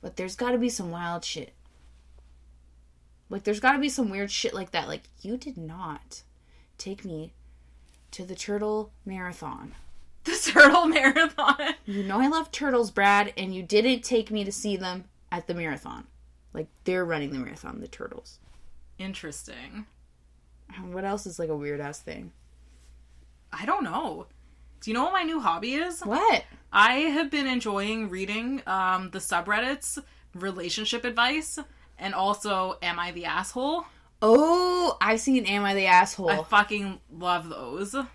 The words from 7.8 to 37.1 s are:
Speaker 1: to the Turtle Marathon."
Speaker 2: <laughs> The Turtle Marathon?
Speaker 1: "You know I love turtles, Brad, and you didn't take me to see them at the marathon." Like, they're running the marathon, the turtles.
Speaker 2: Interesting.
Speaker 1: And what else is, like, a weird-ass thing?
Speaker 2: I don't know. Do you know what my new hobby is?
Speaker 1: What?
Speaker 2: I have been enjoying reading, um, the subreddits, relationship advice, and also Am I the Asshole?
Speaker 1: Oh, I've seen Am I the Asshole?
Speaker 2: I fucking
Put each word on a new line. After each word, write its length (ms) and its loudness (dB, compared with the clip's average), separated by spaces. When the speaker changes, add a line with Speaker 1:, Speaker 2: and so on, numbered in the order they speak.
Speaker 1:
to 120 -12
the 100 -12
Turtle 580 -4
Marathon." 760 -10
Speaker 2:
<laughs> 60 -18
The 140 -2
Turtle 340 10
Marathon? 880 2
Speaker 1:
"You 200 -4
know 160 0
I 80 4
love 240 -2
turtles, 400 0
Brad, 440 4
and 160 -4
you 120 -8
didn't 400 4
take 260 0
me 140 -2
to 80 -6
see 240 -4
them 300 -6
at 160 -6
the 60 -2
marathon." 520 -8
Like, 160 -8
they're 200 0
running 280 -4
the 80 -6
marathon, 400 -12
the 80 -12
turtles. 500 -14
Speaker 2:
Interesting. 880 -12
Speaker 1:
And 180 -12
what 100 -6
else 220 -4
is, 140 -10
like, 80 -2
a 80 -2
weird-ass 420 -6
thing? 320 -12
Speaker 2:
I 140 -8
don't 160 0
know. 460 -6
Do 80 -8
you 40 -2
know 100 2
what 80 0
my 100 0
new 180 -2
hobby 340 -2
is? 280 -4
Speaker 1:
What? 420 2
Speaker 2:
I 220 10
have 360 0
been 160 -2
enjoying 640 -2
reading, 560 -4
um, 440 0
the 80 -8
subreddits, 800 -2
relationship 680 -4
advice, 540 0
and 160 -6
also 680 0
Am 160 -2
I 140 -4
the 140 -10
Asshole? 580 -2
Speaker 1:
Oh, 800 6
I've 200 4
seen 260 4
Am 180 0
I 100 2
the 120 2
Asshole? 440 6
Speaker 2:
I 140 2
fucking 560 2